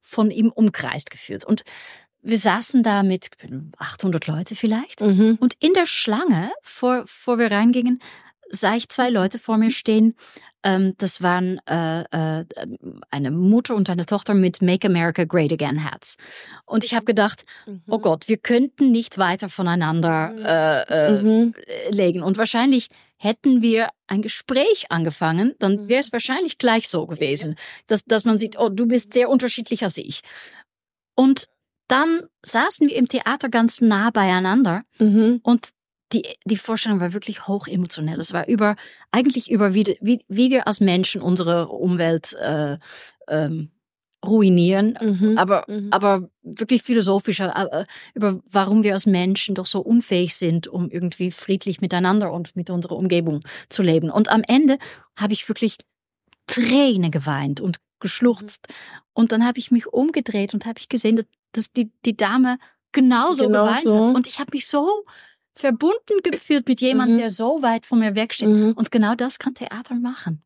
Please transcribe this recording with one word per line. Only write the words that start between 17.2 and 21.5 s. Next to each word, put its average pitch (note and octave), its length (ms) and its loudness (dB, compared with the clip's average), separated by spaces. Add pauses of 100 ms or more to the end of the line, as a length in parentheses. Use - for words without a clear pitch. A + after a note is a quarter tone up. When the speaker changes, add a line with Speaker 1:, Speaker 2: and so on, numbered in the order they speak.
Speaker 2:
Mhm. G3 240 -14
Speaker 1:
„Oh A3 100 -2
Gott, E3+ 300 -2
wir A3 80 2
könnten C4 540 2
nicht A3+ 260 0
weiter F#3+ 320 -2
voneinander, E3 840 0
Speaker 2:
Mhm. A3 140 -14
Speaker 1:
äh, D#3 360 2 (360)
äh, G3 40 0
Speaker 2:
Mhm. A3 320 4 (360)